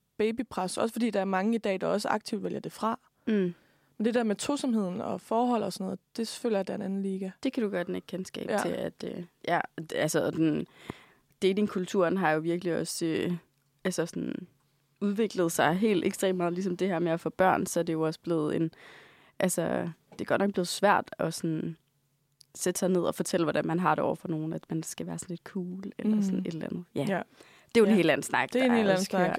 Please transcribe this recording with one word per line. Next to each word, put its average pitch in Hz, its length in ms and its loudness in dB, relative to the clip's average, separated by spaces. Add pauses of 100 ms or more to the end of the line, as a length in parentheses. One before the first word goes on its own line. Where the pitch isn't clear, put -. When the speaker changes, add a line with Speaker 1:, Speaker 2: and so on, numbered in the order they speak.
(180)
Speaker 1:
babypres, 214 600 -2
også 226 140 0
fordi 226 180 0
der 202 100 0
er 190 40 0
mange 190 300 2
i 233 40 0
dag, 190 220 0
der 170 60 -2
også 190 220 0
aktivt 214 340 -2
vælger 180 180 -6
det 165 120 -8
fra. 226 280 -4 (260)
Speaker 2:
Mm. 190 280 2 (440)
Speaker 1:
Men 214 60 -2
det 226 100 2
der 240 80 4
med 208 140 0
tosomheden 220 640 0
og - 200 -4
forhold 233 420 2
og 185 100 -4
sådan - 120 -8
noget, 190 140 -6 (180)
det 226 120 -2
føler 220 300 -2
jeg, 190 80 -2
der 196 60 -6
er 196 60 -4
en 208 40 -6
anden 196 200 -4
liga. 190 280 -4 (120)
Speaker 2:
Det 262 100 0
kan 254 100 -2
du 202 80 0
godt 180 180 -2
nikke 180 180 -6
kendskab - 440 -8
Speaker 1:
Ja. 208 80 2
Speaker 2:
til, 180 100 0
at, - 380 -6
øh, - 180 -8 (240)
ja, 165 120 2 (200)
d-, 160 160 -10
altså, 143 340 2
den, 156 360 0 (760)
datingkulturen 190 720 2
har 175 140 2
jo 156 100 2
virkelig 170 360 -2
også, - 300 -4
øh, 165 260 0 (520)
altså 175 220 0
sådan, - 400 -6 (540)
udviklet 202 520 0
sig 147 240 4
helt 208 280 2
ekstremt 190 320 0
meget, 175 160 0
ligesom 180 240 -2
det 185 120 0
her 175 100 0
med 170 140 2
at 165 80 0
få 160 100 -4
børn, 185 360 2
så - 140 0
er 170 40 -2
det 170 80 -2
jo 160 100 0
også 156 200 -2
blevet 156 340 0
en, 165 140 0 (680)
altså, 175 500 0 (240)
det - 80 -12
er - 40 -6
godt - 160 0
nok 196 120 2
blevet 180 160 -2
svært - 500 2
at 165 160 0
sådan 165 420 -4 (800)
sætte - 240 -2
sig 185 100 0
ned 180 140 4
og - 120 0
fortælle, 170 300 0
hvordan 151 220 0
man 165 140 0
har 160 140 2
det 147 100 0
over - 100 0
for 170 140 -10
nogen, 156 240 -4
at 165 180 -8
man 160 120 -2
skal - 240 -10
være 170 120 -8
sådan - 140 -10
lidt 170 120 -10
cool, 180 380 -8 (160)
eller 214 180 0
Speaker 1:
Mm. 208 60 2
Speaker 2:
sådan 190 180 0
et 185 60 -4
eller 165 200 -6
andet. 175 180 -8 (100)
Ja. 139 140 -2
Speaker 1:
Ja. 190 140 0 (520)
Speaker 2:
Det - 20 4
er 233 40 8
jo 220 40 8
en 202 60 6
Speaker 1:
Ja. 220 60 8
Speaker 2:
helt 165 140 6
anden 135 120 2
snak, 127 300 0
Speaker 1:
Det 247 80 2
er 262 40 4
en 247 60 4
Speaker 2:
der 233 60 4
Speaker 1:
helt 220 120 4
anden 190 100 6
Speaker 2:
også 190 60 0
Speaker 1:
snak, 185 220 2
Speaker 2:
kører, - 120 0